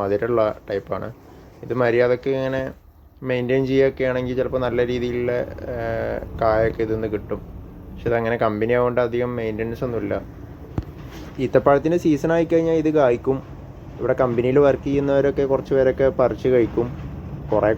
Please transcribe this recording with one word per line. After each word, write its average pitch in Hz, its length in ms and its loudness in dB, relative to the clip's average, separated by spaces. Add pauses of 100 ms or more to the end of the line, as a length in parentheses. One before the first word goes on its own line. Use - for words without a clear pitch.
മധുരമുള്ള 110 400 2 (260)
ടൈപ്പാണ്. 101 400 -6 (560)
ഇത് 117 100 -6 (120)
മര്യാദക്ക് 123 520 2
ഇങ്ങനെ 131 240 -2 (680)
മെയിൻറ്റെയിൻ 127 400 0
ചെയ്യുകയൊക്കെ 135 400 2
ആണെങ്കിൽ 127 300 -2
ചിലപ്പോൾ 127 260 -2
നല്ല 123 260 2
രീതിയിലുള്ള, 123 420 -2 (400)
ഏഹ്, 113 480 -4 (200)
കായൊക്കെ 113 440 2
ഇതിൽ 110 100 -2
നിന്ന് 110 200 -2
കിട്ടും. 101 260 -6 (480)
പക്ഷെ - 220 -10
ഇതങ്ങനെ 117 340 0
കമ്പനി 110 320 0
ആയതുകൊണ്ട് 123 300 2
അധികം 120 240 -2 (100)
മെയിൻ്റെനൻസ് 113 460 -4
ഒന്നുമില്ല. 104 280 -4 (1300)
ഈത്തപ്പഴത്തിൻ്റെ 143 600 4
സീസൺ 160 320 2
ആയിക്കഴിഞ്ഞാൽ 165 460 2
ഇത് 156 160 0
കായ്ക്കും. 131 400 2 (600)
ഇവിടെ 123 240 0
കമ്പനിയിൽ 123 440 2
വർക്ക് 131 220 2
ചെയ്യുന്നവരൊക്കെ 139 640 2
കുറച്ച് 135 240 0
പേരൊക്കെ 131 300 4 (140)
പറിച്ച് 131 340 2
കഴിക്കും. 120 320 2 (680)
കുറേ 107 260 4